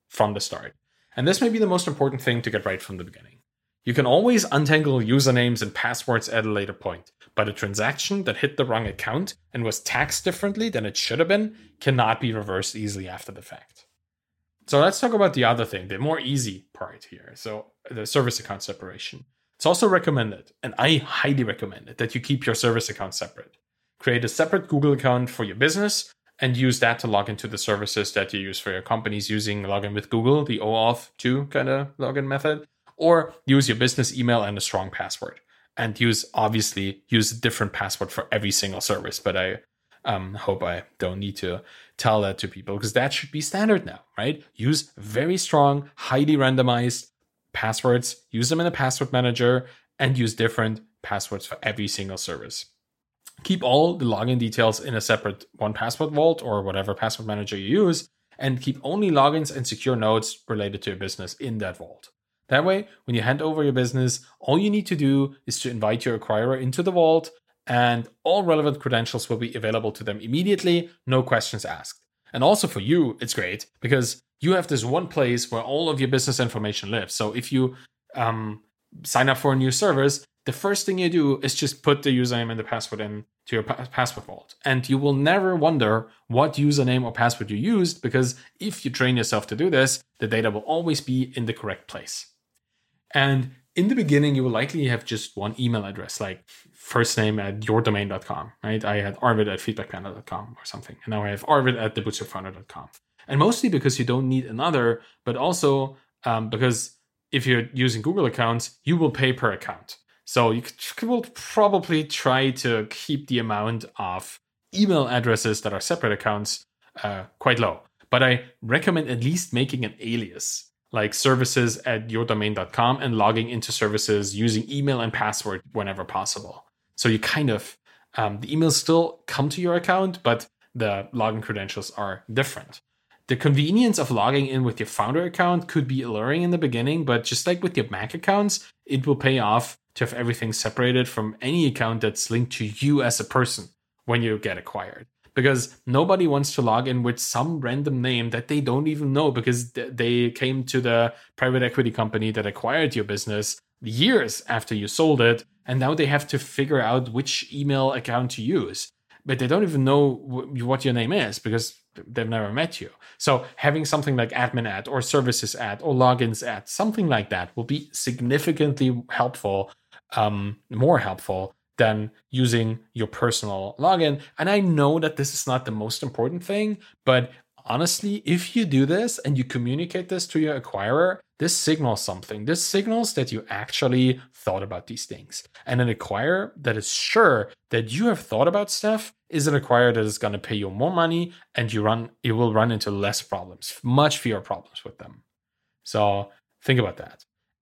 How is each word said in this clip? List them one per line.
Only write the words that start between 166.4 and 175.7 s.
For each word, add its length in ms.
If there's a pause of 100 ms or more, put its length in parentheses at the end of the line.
at, 220
something 380
like 240
that, 240
will 100
be 280
significantly 1200
helpful, 600 (460)
um, 420 (120)
more 280
helpful 560 (240)
than 320 (200)
using 500 (140)
your 120
personal 720
login. 420 (180)
And 120
I 100
know 380
that 180
this 180
is 120
not 180
the 60